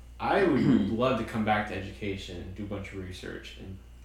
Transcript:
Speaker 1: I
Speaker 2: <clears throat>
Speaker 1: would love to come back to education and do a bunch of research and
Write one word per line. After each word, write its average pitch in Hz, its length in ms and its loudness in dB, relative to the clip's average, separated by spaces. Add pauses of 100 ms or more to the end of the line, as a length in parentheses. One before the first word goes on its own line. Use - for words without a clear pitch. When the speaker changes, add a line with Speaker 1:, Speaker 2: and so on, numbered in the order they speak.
(200)
Speaker 1:
I 170 240 4
Speaker 2:
<clears throat> 170 80 6
Speaker 1:
would 113 380 6
love 120 280 2
to 113 60 -4
come 110 200 -2
back 104 240 2
to 92 80 -6
education 95 600 -6
and 90 180 -10
do 104 100 -8
a - 20 -6
bunch 98 260 -8
of 98 60 -10
research 92 600 -10
and 95 180 -12 (280)